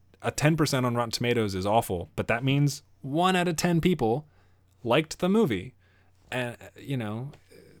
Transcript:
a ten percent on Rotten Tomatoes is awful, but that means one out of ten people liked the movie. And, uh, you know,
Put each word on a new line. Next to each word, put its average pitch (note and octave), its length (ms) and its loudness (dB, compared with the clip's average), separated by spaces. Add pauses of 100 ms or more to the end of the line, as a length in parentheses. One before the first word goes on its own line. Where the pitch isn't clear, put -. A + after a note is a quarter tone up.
(220)
a - 80 -2
ten D#3 260 2
percent C3+ 300 2
on A#2+ 80 0
Rotten A#2+ 160 -2
Tomatoes A#2 440 0
is F#2 120 -2
awful, G2+ 480 0
but - 140 -4
that A#2 160 -2
means C#3 380 2 (180)
one E3 340 0
out F3 140 2
of E3+ 80 -2
ten E3+ 240 2
people D3+ 460 0 (580)
liked C3+ 340 0
the F3+ 100 0
movie. C#3 460 0 (560)
And, B2 300 -6
uh, - 60 -20 (120)
you C3+ 180 -8
know, A#2+ 360 -6 (480)